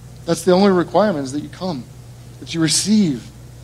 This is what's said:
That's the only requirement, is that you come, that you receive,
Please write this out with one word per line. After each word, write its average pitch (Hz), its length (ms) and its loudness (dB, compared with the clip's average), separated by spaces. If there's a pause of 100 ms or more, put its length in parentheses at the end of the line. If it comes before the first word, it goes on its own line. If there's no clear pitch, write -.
(260)
That's 165 180 -2
the 185 80 2
only 196 200 6
requirement, 170 540 0
is 127 60 -10
that 147 100 -6
you 151 80 -14
come, 170 340 -10 (580)
that 131 120 -12
you 165 80 -4
receive, 160 640 2 (380)